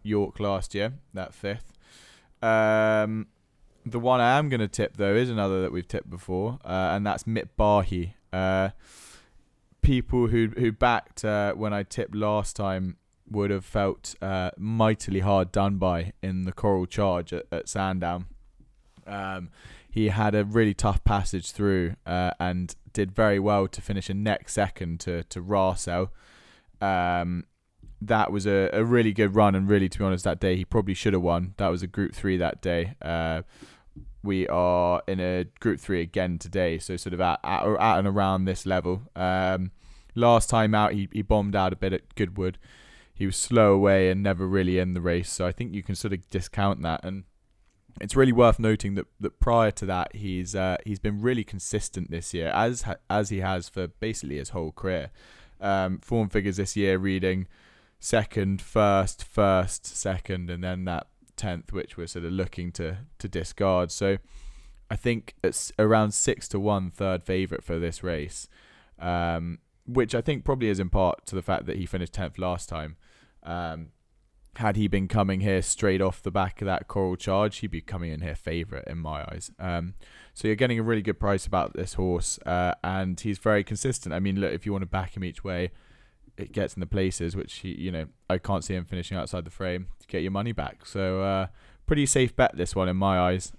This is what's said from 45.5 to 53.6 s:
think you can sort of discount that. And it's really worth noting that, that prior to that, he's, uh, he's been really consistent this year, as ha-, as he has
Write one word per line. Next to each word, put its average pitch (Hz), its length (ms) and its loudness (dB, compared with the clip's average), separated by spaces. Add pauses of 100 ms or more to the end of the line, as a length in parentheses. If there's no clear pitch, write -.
think 98 240 -6
you 98 80 -6
can 95 140 -6
sort 101 160 -4
of 90 180 -6
discount 98 520 -2
that. 80 200 -2
And 95 220 -10 (760)
it's 104 140 -6
really 131 160 8
worth 117 300 8
noting 110 340 2
that, 98 120 -4 (120)
that - 220 -6
prior 117 320 4
to - 140 -8
that, 90 280 -2
he's, 92 400 -6
uh, 92 220 0 (100)
he's 104 140 -6
been 104 200 -4
really 120 220 0
consistent 98 720 -6
this 82 200 -8
year, 82 220 -4
as 120 280 0
ha-, 104 120 -4 (160)
as 101 200 0
he 98 100 -2
has 92 280 -2